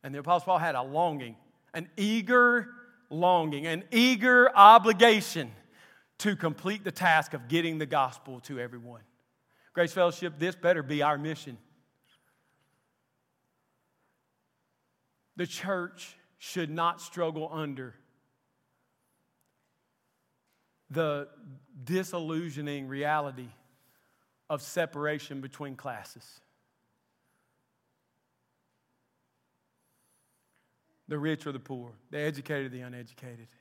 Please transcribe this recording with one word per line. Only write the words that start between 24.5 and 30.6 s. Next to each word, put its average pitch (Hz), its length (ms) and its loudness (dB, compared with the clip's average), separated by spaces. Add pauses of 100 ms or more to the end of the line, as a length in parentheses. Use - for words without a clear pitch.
separation 151 800 -6
between 135 340 -14
classes. 113 640 -16 (4000)